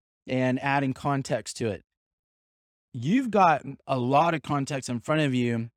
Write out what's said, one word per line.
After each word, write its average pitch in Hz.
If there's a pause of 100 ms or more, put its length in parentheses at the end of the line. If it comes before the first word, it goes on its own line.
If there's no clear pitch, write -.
(280)
and 127
adding 139
context 135
to 117
it. 98 (1160)
You've 202
got 180 (240)
a 135
lot 143
of 143
context 139
in 123
front 156
of 139
you 117